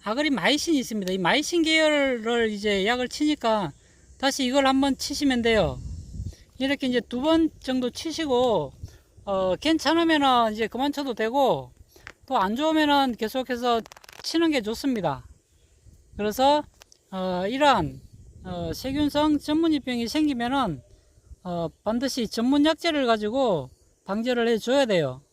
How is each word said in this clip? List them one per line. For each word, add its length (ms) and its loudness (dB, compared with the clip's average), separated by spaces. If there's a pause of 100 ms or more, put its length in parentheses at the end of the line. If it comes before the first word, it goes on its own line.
아그리마이신이 760 0
있습니다. 340 -4
이 60 -2
마이신 440 2
계열을 880 2
이제 340 0
약을 220 -2
치니까 640 0 (460)
다시 280 0
이걸 200 2
한번 320 2
치시면 460 -2
돼요. 360 2 (760)
이렇게 300 -2
이제 140 0
두 200 -8
번 280 4 (100)
정도 300 -4
치시고, 840 -2 (520)
어, 320 0
괜찮으면은 960 2
이제 140 -4
그만 240 -2
쳐도 220 -6
되고, 580 0 (540)
또 120 -2
안 180 0
좋으면은 600 2
계속해서 680 -2 (420)
치는 280 2
게 100 0
좋습니다. 640 -4 (920)
그래서, 460 2 (480)
어, 360 -4
이러한, 520 2 (440)
어, 300 -8
세균성 680 0
전문이병이 680 -2
생기면은, 720 -2 (640)
어, 240 -4 (160)
반드시 440 -2
전문 380 2
약제를 400 0
가지고 640 0 (360)
방제를 420 -2
해줘야 380 2
돼요. 360 0 (120)